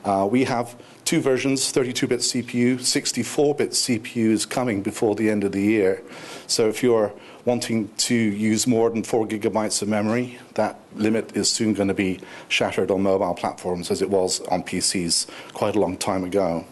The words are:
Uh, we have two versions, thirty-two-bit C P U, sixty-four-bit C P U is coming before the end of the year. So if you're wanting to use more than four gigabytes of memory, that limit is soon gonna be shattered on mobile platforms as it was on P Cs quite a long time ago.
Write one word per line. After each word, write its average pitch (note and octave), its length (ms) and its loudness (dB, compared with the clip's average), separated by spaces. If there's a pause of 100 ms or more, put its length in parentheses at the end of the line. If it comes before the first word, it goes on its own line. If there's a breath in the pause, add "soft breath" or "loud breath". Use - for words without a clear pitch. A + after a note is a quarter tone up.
Uh, G2 260 2
we B2 160 4
have A#2+ 300 -2 (300 loud breath)
two E3 160 2
versions, C3 500 2
thirty-two-bit B2 520 0
C - 180 -2
P A#2+ 180 -4
U, B2 200 4
sixty-four-bit C#3+ 960 0
C A#2 240 0
P - 220 -6
U A2 100 4
is G#2+ 140 2
coming B2 360 -2
before G#2 340 0
the A2 140 0
end G#2 140 0
of G2 80 0
the G2 100 0
year. G2+ 400 4 (460 loud breath)
So A2+ 220 2
if A2 120 -4
you're A2+ 300 4 (340 loud breath)
wanting A#2 520 0
to - 180 0
use A2 520 2
more A2+ 220 4
than A2+ 140 -2
four A2 240 0
gigabytes G#2+ 540 -2
of G2+ 60 -4
memory, A2 520 -2 (160)
that G#2+ 240 -2 (160)
limit G#2+ 400 -2
is G2+ 160 0
soon A2 220 0
gonna G2 200 0
be F#2 260 0 (280 loud breath)
shattered G2 420 0
on G2 140 2
mobile F#2+ 300 2
platforms F2+ 580 -4
as F#2 100 -2
it F#2+ 80 0
was F#2 380 0
on F2+ 160 -2
P F#2+ 160 -4
Cs F2 480 -2 (260 loud breath)
quite G#2 220 0
a G#2 40 2
long F#2 180 0
time F#2+ 260 -2
ago. F2 480 0